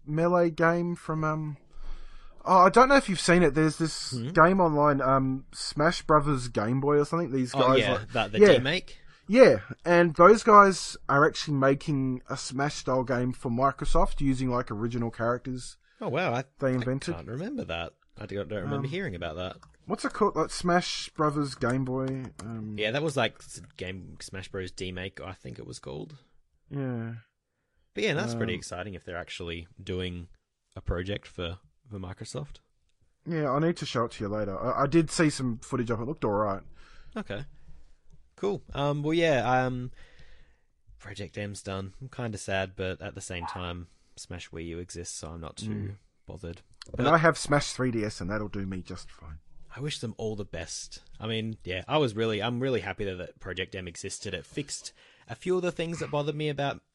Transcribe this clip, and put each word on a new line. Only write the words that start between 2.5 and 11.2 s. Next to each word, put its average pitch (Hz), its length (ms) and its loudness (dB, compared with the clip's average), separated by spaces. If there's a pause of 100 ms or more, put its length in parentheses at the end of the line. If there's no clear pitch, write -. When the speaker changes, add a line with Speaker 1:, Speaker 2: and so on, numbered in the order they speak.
Speaker 1:
I 185 120 10
don't 240 180 8
know 277 80 8
if 262 120 4
you've 180 120 -2
seen 180 220 6
it. 147 120 6
There's 156 240 2
this - 340 -4
Speaker 2:
Hmm? 123 180 -6
Speaker 1:
game 175 300 6
online, 147 400 4
um, 131 520 2
Smash - 500 0
Brothers 147 460 4
Game 117 320 0
Boy 147 180 4
or 147 80 4
something. 165 240 -2
These 127 240 -2
Speaker 2:
Oh, 139 60 2
Speaker 1:
guys, 131 200 6
Speaker 2:
yeah, 101 140 2
Speaker 1:
like, - 180 -6
Speaker 2:
that, 104 200 0
the 185 80 4
Speaker 1:
yeah. 208 80 12
Speaker 2:
remake? 143 500 4 (320)
Speaker 1:
Yeah, 202 280 10 (260)
and 175 300 6
those 196 280 10
guys 202 540 8 (100)
are 143 220 6